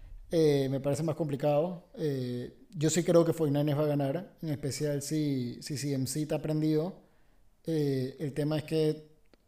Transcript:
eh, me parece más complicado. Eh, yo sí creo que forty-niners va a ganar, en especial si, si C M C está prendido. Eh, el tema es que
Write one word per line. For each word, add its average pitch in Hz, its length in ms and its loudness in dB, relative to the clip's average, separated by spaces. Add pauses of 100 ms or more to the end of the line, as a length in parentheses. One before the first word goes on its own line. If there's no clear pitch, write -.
(300)
eh, 151 400 4
me 135 80 0
parece 143 240 -2
más 156 140 -2
complicado. 147 800 0
Eh, 131 600 -4 (200)
yo 156 140 2
sí 175 140 2
creo 170 200 8
que 165 80 2
forty-niners 147 460 2
va 151 60 2
a - 20 2
ganar, 143 560 -2
en 165 60 -6
especial 143 520 -4
si, 139 600 -2
si 147 140 -8
C 139 180 -2
M 131 120 0
C 151 160 -4
está 151 200 -4
prendido. 156 600 0 (640)
Eh, 139 540 0
el 139 160 -6
tema 151 240 0
es 147 60 -6
que 156 500 0 (340)